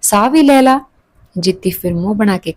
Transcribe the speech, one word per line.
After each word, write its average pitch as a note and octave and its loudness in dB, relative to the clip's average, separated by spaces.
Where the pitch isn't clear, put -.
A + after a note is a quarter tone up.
ਸਾਹ G#3+ 0
ਵੀ D#4+ 2
ਲੈ C#4 4
ਲਾ। C4 2
ਜੀਤੀ F#3 -4
ਫਿਰ F3+ -6
ਮੂੰਹ F#3 -4
ਬਣਾ G3+ -2
ਕੇ D#3+ -10